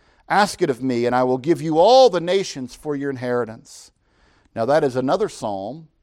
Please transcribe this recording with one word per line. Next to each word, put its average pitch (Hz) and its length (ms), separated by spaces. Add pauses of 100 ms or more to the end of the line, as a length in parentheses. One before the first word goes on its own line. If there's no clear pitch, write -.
(280)
"Ask 190 340
it 160 80
of 123 120
me, 120 240
and 120 80
I 127 100
will 131 140
give 147 220
you 156 180
all 247 300
the 180 120
nations 170 540
for 151 200
your 139 160
inheritance." 120 800 (640)
Now 113 100
that 147 200
is 131 100
another 151 340
psalm, 113 600 (140)